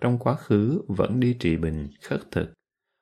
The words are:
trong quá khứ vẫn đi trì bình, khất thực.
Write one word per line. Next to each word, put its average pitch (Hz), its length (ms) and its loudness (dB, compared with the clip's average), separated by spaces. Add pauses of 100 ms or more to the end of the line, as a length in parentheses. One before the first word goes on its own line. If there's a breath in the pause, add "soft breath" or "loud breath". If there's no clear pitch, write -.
trong 123 180 2
quá 123 160 0
khứ 117 540 2
vẫn 98 320 0
đi 123 200 2
trì 82 160 2
bình, 78 320 -4 (140)
khất - 180 -4 (100)
thực. 82 220 -2 (500)